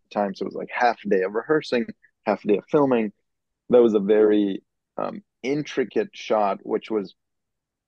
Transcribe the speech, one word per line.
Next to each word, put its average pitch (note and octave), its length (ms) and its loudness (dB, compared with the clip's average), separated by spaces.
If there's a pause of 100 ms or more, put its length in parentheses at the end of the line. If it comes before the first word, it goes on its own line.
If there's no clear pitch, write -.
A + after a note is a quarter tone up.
(140)
time, G2+ 200 -4
so G2+ 100 -10
it G2 40 -6
was, F#2+ 80 -12
like, - 160 -10
half A#2+ 340 0
a G#2 40 -4
day F#2+ 140 2
of G2 100 -4
rehearsing, A#2+ 540 -2 (380)
half G2+ 200 -2
a - 20 -14
day G#2 100 2
of - 140 -10
filming. B2+ 400 2 (580)
That A#2+ 120 8
was A#2 120 6
a G#2+ 60 4
very, G#2 640 2 (340)
um, G2+ 240 -6 (220)
intricate B2+ 720 -4
shot, G#2 500 -2
which A2 260 -6
was, G#2 240 -4 (760)